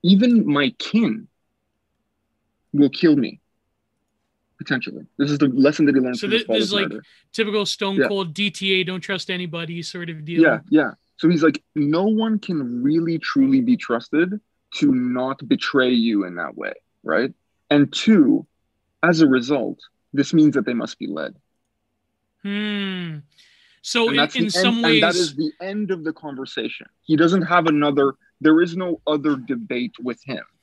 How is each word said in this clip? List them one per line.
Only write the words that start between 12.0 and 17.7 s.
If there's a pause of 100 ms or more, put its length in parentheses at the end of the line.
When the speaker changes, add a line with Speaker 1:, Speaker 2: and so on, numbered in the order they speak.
Speaker 1:
one
can
really,
truly
be
trusted (360)
to
not
betray
you
in
that
way," (300)
right? (340)
And